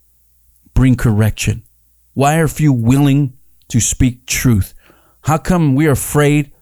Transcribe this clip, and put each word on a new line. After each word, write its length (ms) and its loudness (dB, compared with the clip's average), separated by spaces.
bring 200 2
correction? 680 -2
Why 220 0
are 120 0
few 240 0
willing 640 0
to 120 -2
speak 460 -2
truth? 480 -2
How 140 -2
come 380 0
we're 180 2
afraid 680 0